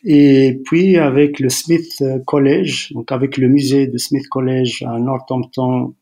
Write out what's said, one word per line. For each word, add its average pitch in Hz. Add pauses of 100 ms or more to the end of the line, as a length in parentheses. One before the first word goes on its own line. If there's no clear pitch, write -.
Et 135
puis 185
avec 147
le 131
Smith 165 (220)
College, 143
donc 120
avec 135
le 127
musée 135
de 123
Smith 139
College 127
à 117
Northampton 127